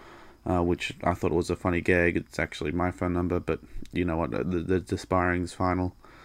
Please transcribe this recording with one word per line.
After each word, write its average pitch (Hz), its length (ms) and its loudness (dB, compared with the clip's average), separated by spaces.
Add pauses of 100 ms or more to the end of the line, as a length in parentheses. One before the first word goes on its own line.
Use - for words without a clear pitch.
(440)
uh, 90 180 2
which 87 400 0
I 87 120 2
thought - 180 0
was 85 160 2
a 87 80 -2
funny 87 240 0
gag. 87 380 4
It's - 200 -6
actually 80 340 -4
my 87 180 0
phone 90 240 -2
number, 87 260 0
but 80 200 -2 (320)
you 87 120 0
know 82 140 0
what, 78 120 0
the, 55 140 -2
the 90 360 0
disbarring's 90 720 0
final. 90 420 0 (280)